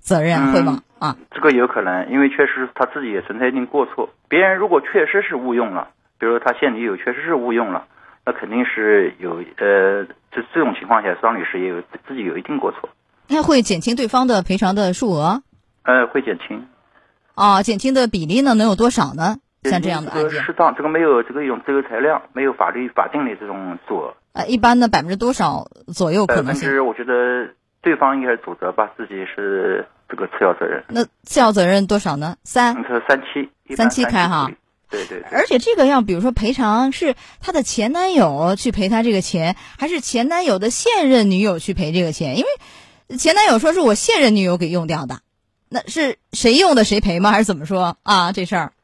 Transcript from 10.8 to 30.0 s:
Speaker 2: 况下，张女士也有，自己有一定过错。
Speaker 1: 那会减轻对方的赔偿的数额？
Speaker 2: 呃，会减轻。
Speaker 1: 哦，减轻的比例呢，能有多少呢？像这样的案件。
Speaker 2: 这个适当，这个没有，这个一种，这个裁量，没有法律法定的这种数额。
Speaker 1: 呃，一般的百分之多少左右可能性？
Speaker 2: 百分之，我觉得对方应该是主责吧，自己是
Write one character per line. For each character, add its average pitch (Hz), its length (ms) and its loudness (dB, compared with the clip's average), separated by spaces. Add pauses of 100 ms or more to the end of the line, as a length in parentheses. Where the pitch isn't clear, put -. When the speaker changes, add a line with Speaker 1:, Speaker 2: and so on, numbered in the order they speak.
Speaker 2:
况 110 160 2
下， 98 180 -2
张 113 160 0
女 87 80 -8
士 92 160 -6
也 92 80 -2
有， 87 140 -6 (240)
自 135 80 -12
己 127 80 -8
有 87 160 -6
一 - 40 -12
定 151 140 -8
过 110 140 -2
错。 - 180 -12 (380)
Speaker 1:
那 302 160 0
会 285 200 4
减 180 180 -2
轻 233 160 -2
对 254 100 -2
方 254 220 2
的 226 140 2
赔 185 140 -2
偿 196 200 0
的 190 180 0
数 233 160 -2
额？ 175 320 0 (400)
Speaker 2:
呃， 127 240 4
会 131 160 -2
减 98 160 -4
轻。 110 260 -12 (680)
Speaker 1:
哦， 196 300 4
减 208 140 -2
轻 262 140 0
的 262 140 4
比 190 180 -2
例 185 160 2
呢， 277 140 4
能 214 140 4
有 196 80 2
多 233 120 4
少 165 260 0
呢？ 170 220 -2 (280)
像 170 180 2
这 185 80 -2
样 156 140 -4
的 - 80 -12
案 151 80 -2
件。 151 100 0
Speaker 2:
这 156 60 -6
个 143 80 -4
适 175 80 -6
当， 165 240 4
这 143 80 -8
个 151 40 0
没 160 120 0
有， 135 240 4
这 123 100 -12
个 147 80 -4
一 143 60 -4
种， 117 180 -4
这 143 60 -2
个 139 100 0
裁 117 160 -6
量， 147 240 0 (100)
没 127 120 -4
有 135 80 0
法 - 180 0
律 123 180 -6
法 - 200 -2
定 147 160 -4
的 113 100 -4
这 101 120 -14
种 95 300 -10 (120)
数 98 100 -4
额。 73 160 -8 (180)
Speaker 1:
呃， - 140 -6
一 247 100 0
般 240 220 4
的 247 80 4
百 180 140 2
分 151 80 -6
之 190 80 -4
多 233 160 -2
少 156 340 -2 (260)
左 165 200 0
右 202 140 2
可 143 160 2
能 135 120 -2
性？ 139 80 -6
Speaker 2:
百 139 60 -2
分 - 80 0
之， 135 60 2
我 120 120 -2
觉 123 80 -10
得 123 480 0 (320)
对 165 140 2
方 135 200 2
应 135 60 -4
该 123 80 -4
是 117 80 2
主 90 160 -12
责 90 160 -6
吧， 104 260 -2
自 113 120 -10
己 98 160 -10
是 98 640 -4 (220)